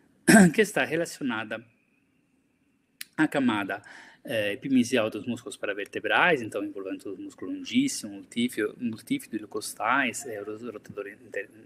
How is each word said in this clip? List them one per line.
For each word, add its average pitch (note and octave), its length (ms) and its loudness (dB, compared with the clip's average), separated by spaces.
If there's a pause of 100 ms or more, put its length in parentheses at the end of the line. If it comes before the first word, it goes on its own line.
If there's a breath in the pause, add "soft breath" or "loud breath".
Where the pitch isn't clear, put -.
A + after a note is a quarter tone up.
(260 soft breath)
<clears throat> F3+ 280 10
que A3 80 4
está E3 220 2
relacionada A#2 800 -4 (1500)
à D#3 120 2
camada, G#2 540 0 (420 loud breath)
é, G#2+ 280 -2
epimisial A#2+ 580 2
dos G#2+ 160 -8
músculos A#2 300 -8
paravertebrais, G#2+ 840 0
então G#2+ 220 -6
envolvendo G2 500 -8
o F#2 40 -12
músculo G2 360 -12
longíssimo, G#2+ 600 -2
multífido, G#2+ 640 -4
multífido A#2 600 -6
e G#2+ 100 -8
costais, A2+ 760 -2
é, G#2+ 160 -10
o G#2+ 300 -10
rotador G#2 360 -12
inter-, G2+ 420 -10 (160)